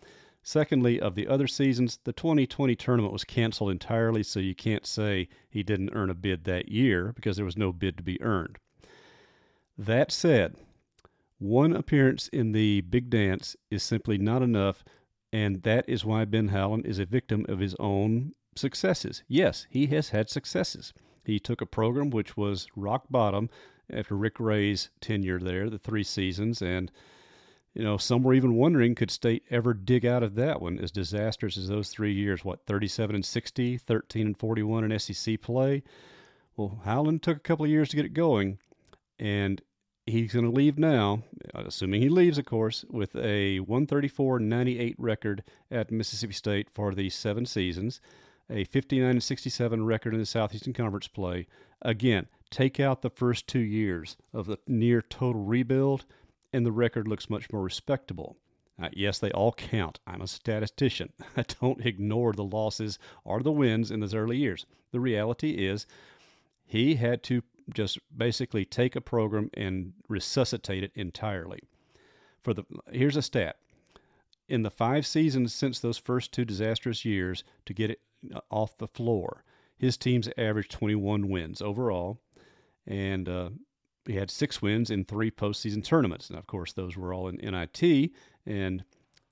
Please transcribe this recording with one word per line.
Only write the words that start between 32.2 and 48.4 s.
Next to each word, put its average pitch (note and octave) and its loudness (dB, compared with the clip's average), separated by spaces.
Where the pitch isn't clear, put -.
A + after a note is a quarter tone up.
What, - -8
thirty-seven G#2 -2
and G2 -2
sixty, B2 -2
thirteen A2 -2
and G#2 0
forty-one A2 0
in G#2+ 0
S G#2+ -4
E - -6
C A2 -2
play? C3+ 0
Well, G#2 -6
Howland D3+ 2
took D#3+ 0
a D3 -16
couple D#3+ 0
of D3 2
years D3+ 4
to - -8
get D3 2
it - -10
going, G#2+ 2
and G2+ 0
he's A2+ 0
gonna A#2+ 4
leave C#3+ 4
now, A2+ 4
assuming G2 -2
he C3+ 6
leaves, F3 6
of C#3 -4
course, A2 -2
with G#2 -4
a G2+ 0
one A2 0
thirty-four C#3 0
ninety-eight A#2+ 0
record G#2+ -2
at A2+ -4
Mississippi A2 -4
State G#2 -2
for G#2 -2
the F#2+ -2
seven G#2+ -2
seasons, F#2+ -2